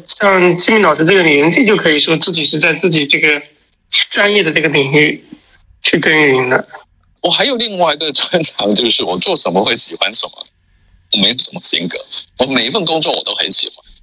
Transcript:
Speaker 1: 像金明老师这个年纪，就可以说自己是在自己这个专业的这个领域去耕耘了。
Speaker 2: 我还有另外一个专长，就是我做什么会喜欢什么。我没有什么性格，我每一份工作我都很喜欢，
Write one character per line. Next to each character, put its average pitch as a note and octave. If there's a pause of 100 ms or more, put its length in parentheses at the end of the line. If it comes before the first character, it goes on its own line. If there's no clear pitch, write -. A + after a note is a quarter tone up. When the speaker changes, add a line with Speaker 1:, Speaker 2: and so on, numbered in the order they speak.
Speaker 1:
像 F3+
金 G#3
明 A3
老 D#3+
师 D#3
这 F#3
个 F#3+
年 D#3
纪， B3+
就 G3+
可 E3
以 D3+
说 D#3+
自 -
己 D3+
是 -
在 E3
自 F3
己 D#3
这 D3
个 D3+ (720)
专 G3+
业 G3+
的 D#3+
这 D3
个 D#3
领 C#3
域 D3+ (600)
去 -
耕 C#3
耘 C3+
了。 - (560)
Speaker 2:
我 F3
还 F#3+
有 C4+
另 A3
外 E3
一 D3
个 D#3
专 E3
长， -
就 A#2+
是 -
我 F#2
做 -
什 -
么 F#2+
会 A#2
喜 -
欢 G2+
什 -
么。 - (640)
我 -
没 G3+
有 -
什 -
么 F3+
性 -
格， - (420)
我 B2+
每 C3
一 A#2
份 G#3
工 D#3+
作 D3+
我 -
都 -
很 -
喜 -
欢， - (260)